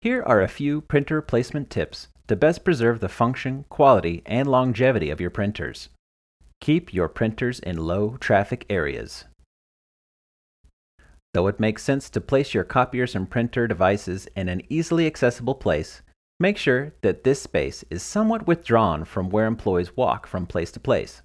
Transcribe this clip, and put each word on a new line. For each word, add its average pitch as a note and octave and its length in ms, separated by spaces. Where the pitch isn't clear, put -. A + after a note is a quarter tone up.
Here A#3+ 220
are A2 180
a F#2 60
few C#3+ 340
printer D3+ 400
placement C3 480
tips - 380
to G#2+ 80
best D#3 300
preserve A#2 340
the G#2+ 100
function, B2+ 600
quality, F#2 560
and C3 240
longevity B2 640
of E2+ 100
your F2 80
printers. - 600
Keep D#3 340
your F2 140
printers A#2+ 500
in F2 180
low G2 400
traffic G#2 540
areas. C#2 540
Though F#2 140
it G2+ 140
makes A2 200
sense C#3 280
to - 100
place C#3 340
your G2 120
copiers B2 500
and F#2+ 140
printer A#2 360
devices F#2+ 680
in F#2 140
an F2+ 180
easily E3 400
accessible B2+ 480
place, D#2+ 460
make G3+ 160
sure C#3 340
that F#2 200
this C3+ 180
space - 480
is F2 140
somewhat A3 440
withdrawn A2 580
from F#2 240
where G#2+ 160
employees G2+ 500
walk B2 320
from F2+ 180
place E2+ 280
to - 80
place. - 440